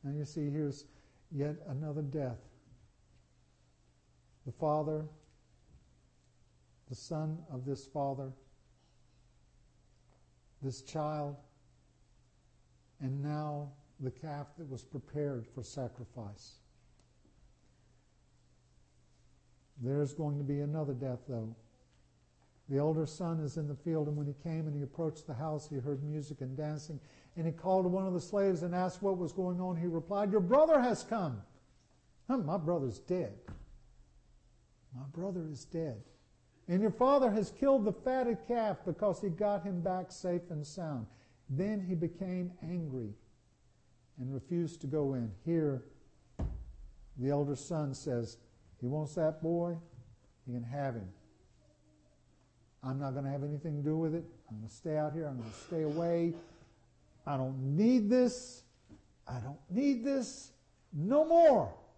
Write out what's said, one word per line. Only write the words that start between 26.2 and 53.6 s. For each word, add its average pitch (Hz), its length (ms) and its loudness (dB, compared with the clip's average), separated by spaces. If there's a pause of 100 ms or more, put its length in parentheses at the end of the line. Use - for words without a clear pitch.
and 131 120 -6
dancing. 151 460 -6 (360)
And 165 100 -2
he 165 60 0
called 185 320 2
one 185 220 2
of 185 80 0
the 175 60 0
slaves 196 420 2
and 175 120 -2
asked 180 280 0
what 196 160 2
was 170 140 -2
going 180 280 0
on. 185 160 -2
He 170 120 0
replied, 196 420 0
"Your 208 100 6
brother 285 400 8
has 240 220 2
come." 156 400 -2 (840)
"Huh, 262 100 2
my 170 180 0
brother's 151 440 0
dead. 151 380 -2 (1600)
My 131 140 -10
brother 175 400 -4
is 143 160 -10
dead. 143 400 -4 (640)
And 180 120 4
your 220 120 4
father 262 400 6
has 208 180 2
killed 269 340 4
the 202 80 2
fatted 254 540 0
calf 220 380 0
because 185 360 0
he 202 100 0
got 196 340 0
him 185 180 -2
back 185 300 -2
safe 175 380 -2
and 147 140 -6
sound." 147 440 -6 (420)
Then 196 300 0
he 180 160 -2
became 180 680 -2
angry 139 520 -4 (1040)
and 127 160 -6
refused 165 500 -2
to 156 40 -6
go 139 280 2
in. 117 200 -2 (100)
Here, 156 400 2 (1300)
the 131 120 0
elder 143 260 2
son 147 380 -2
says, 120 440 -4 (400)
"He 123 80 -4
wants 143 300 -2
that 156 260 2
boy, 170 340 0 (680)
he 123 60 -6
can 123 100 -4
have 135 320 -4
him." 95 180 -8 (1700)
I'm 131 140 -2
not 135 160 -4
gonna 139 160 -2
have 139 120 -2
anything 147 340 -4